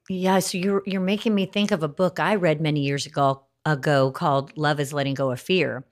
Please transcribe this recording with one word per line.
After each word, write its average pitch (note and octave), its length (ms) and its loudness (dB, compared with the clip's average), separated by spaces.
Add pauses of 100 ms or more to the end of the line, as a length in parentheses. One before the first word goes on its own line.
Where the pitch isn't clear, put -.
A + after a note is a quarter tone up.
Yeah, F#3 320 0
so F#3 180 -2
you're, G3 280 0
you're F#3+ 160 -4
making G3+ 340 0
me G3 100 0
think G3+ 260 -2
of E3 120 0
a D#3 60 0
book F3+ 300 -2
I F3+ 160 0
read D#3+ 260 2
many D3+ 180 0
years C#3 260 -2
ago, C#3 360 0 (240)
ago C#3 460 2
called C#3+ 460 -2
Love D3 220 0
is C#3 140 -4
Letting C#3 220 -2
Go C3+ 160 -2
of A#2+ 100 -6
Fear, C3 500 0